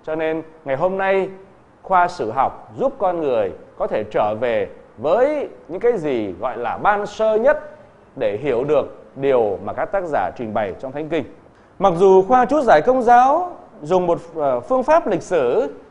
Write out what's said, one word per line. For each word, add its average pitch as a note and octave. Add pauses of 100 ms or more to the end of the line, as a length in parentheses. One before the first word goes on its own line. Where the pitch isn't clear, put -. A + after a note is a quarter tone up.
Cho D#3
nên D#3+ (220)
ngày C3+
hôm F#3
nay, F#3+ (540)
khoa F3
sử B2
học -
giúp B3+
con F3+
người A2+ (260)
có G#3
thể C#3
trở A2
về A2 (300)
với A#3+ (200)
những F3
cái A#3+
gì A#2
gọi A#2
là A2+
ban G3+
sơ A3
nhất C#4+ (400)
để G#2+
hiểu C#3+
được C#3+ (200)
điều B2
mà G#2
các C3
tác F#3
giả A2+
trình G#2+
bày G#2
trong C3
Thánh D3+
Kinh. D3+ (540)
Mặc G3
dù F#3+
khoa B3
chú D4
giải F#3+
Công B3+
giáo C4 (300)
dùng F3+
một, E3 (180)
ờ, C3+
phương C4
pháp D#4
lịch F3+
sử F3 (160)